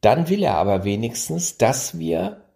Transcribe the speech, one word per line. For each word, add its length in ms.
Dann 260
will 160
er 120
aber 280
wenigstens, 720
dass 420
wir 460